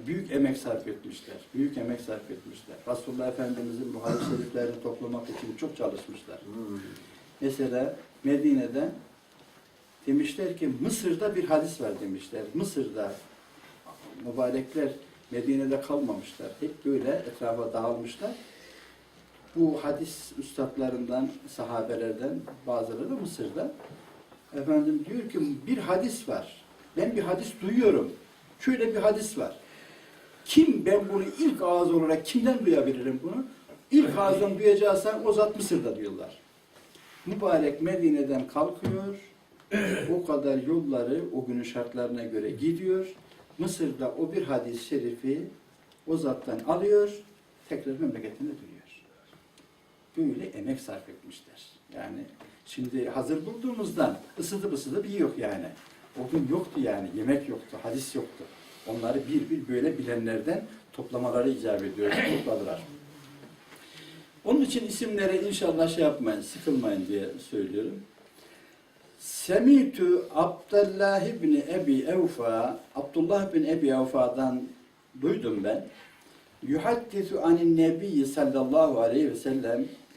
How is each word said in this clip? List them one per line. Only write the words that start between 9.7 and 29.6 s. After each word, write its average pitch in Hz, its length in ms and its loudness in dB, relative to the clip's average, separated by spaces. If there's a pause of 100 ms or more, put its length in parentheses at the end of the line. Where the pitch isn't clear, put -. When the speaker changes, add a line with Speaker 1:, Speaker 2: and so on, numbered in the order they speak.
Speaker 1:
demişler 165 500 0
ki 151 140 -2 (100)
"Mısır'da 190 560 0
bir 180 80 0
hadis 156 360 2
var." 113 200 -2
demişler. 101 420 -8 (120)
Mısır'da 110 580 -4 (1120)
mübarekler 127 640 -2 (420)
Medine'de 135 500 2
kalmamışlar. - 680 -4 (120)
Hep - 240 -6
böyle 135 260 2
etrafa 120 640 -2
dağılmışlar. 117 580 -4 (1300)
Bu 160 260 4
hadis - 560 -6
üstadlarından, 127 880 -2 (200)
sahabelerden 120 920 -4 (260)
bazıları 117 440 -2
da 269 40 -4
Mısır'da. 202 580 -6 (840)
Efendim 151 520 2
diyor 220 220 -6
ki - 80 -4 (280)
"Bir 247 120 0
hadis 254 500 0
var. - 360 -8 (320)
Ben 208 200 2
bir 202 60 2
hadis - 300 -2 (100)
duyuyorum. 208 500 4 (480)
Şöyle 233 340 2
bir 214 40 -2
hadis 208 400 2
var. - 180 -6 (880)